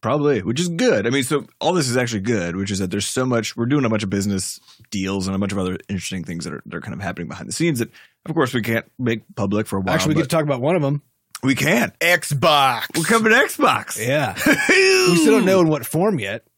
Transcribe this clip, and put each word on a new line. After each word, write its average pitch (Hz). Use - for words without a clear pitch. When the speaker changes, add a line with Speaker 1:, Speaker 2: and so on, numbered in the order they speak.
Speaker 1:
Probably, 143
which 120
is 180
good. 170
I 117
mean, 135
so 143
all 160
this 160
is 120
actually 113
good, 95
which 98
is 95
that 92
there's 101
so 131
much, 117
we're 117
doing 139
a 117
bunch 107
of 95
business 98
deals 95
and 95
a 95
bunch 98
of 98
other 92
interesting 95
things 85
that 73
are, -
that -
are 73
kind -
of 85
happening 87
behind -
the -
scenes 156
that, 113
of 160
course, 131
we 117
can't 113
make 117
public 101
for 98
a -
while, 101
Speaker 2:
Actually, 156
we 156
get -
Speaker 1:
but 131
Speaker 2:
to 170
talk 156
about 135
one 156
of 151
'em. 143
Speaker 1:
We 131
can. 170
Speaker 3:
Xbox. 147
Speaker 1:
We're 160
coming 220
to 240
Xbox. 185
Speaker 2:
Yeah. 123
Speaker 1:
<laughs> 370
Speaker 2:
We 339
still 320
don't 226
know 185
in 165
what 143
form 175
yet. 104